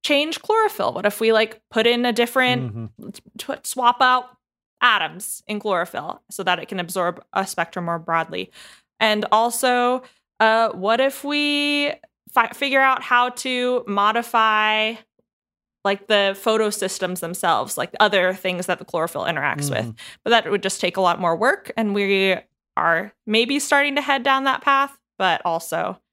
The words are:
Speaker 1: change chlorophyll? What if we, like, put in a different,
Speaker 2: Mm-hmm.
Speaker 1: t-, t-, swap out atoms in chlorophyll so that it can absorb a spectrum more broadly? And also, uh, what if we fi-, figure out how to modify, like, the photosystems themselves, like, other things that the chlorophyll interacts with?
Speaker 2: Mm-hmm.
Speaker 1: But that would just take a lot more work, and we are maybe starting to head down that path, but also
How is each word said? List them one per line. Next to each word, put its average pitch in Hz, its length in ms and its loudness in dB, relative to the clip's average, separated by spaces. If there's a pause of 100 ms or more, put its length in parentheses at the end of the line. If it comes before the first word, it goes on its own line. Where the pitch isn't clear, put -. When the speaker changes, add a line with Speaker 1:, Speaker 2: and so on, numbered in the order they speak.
Speaker 1:
change 302 380 0
chlorophyll? 440 520 0
What 196 140 -8
if 202 120 -2
we, 226 140 4
like, 220 280 0 (100)
put 226 160 2
in 240 180 2
a 240 80 0
different, 240 600 0
Speaker 2:
Mm-hmm. - 340 -12
Speaker 1:
t-, - 120 -18 (180)
t-, - 140 -8 (100)
swap 247 380 2
out 254 280 2 (520)
atoms 190 680 0
in 208 120 -6
chlorophyll 180 720 -4
so - 140 -10
that 180 160 0
it - 80 -12
can 190 120 -6
absorb 175 440 -4 (100)
a 190 140 0
spectrum 170 380 -4
more 170 140 -2
broadly? 165 520 -4 (480)
And 214 320 2
also, 247 720 2 (360)
uh, 220 300 4
what 208 300 0
if 269 240 0
we 294 720 0 (380)
fi-, 226 220 2
figure 269 280 0
out 262 200 2
how 247 280 2
to 247 580 -2
modify, 214 1080 2 (880)
like, 202 240 -2
the 196 320 2
photosystems 208 840 -2
themselves, 165 560 -2
like, - 220 -6
other 190 340 4
things 185 340 -4
that 175 100 0
the - 80 -16
chlorophyll 160 380 -4
interacts 143 480 -2
with? - 140 -2
Speaker 2:
Mm-hmm. - 380 -16
Speaker 1:
But 220 80 -4
that 226 200 2
would 202 100 0
just 220 180 -4
take 180 180 -2
a 190 40 0
lot 175 180 2
more 170 160 0
work, 247 400 0
and 208 200 -2
we 196 400 2 (420)
are 165 360 0 (120)
maybe 233 340 2
starting 285 360 2
to 285 60 0
head 277 220 0
down 269 200 2
that 269 180 0
path, 277 360 0 (200)
but 185 260 0
also 170 560 -4 (140)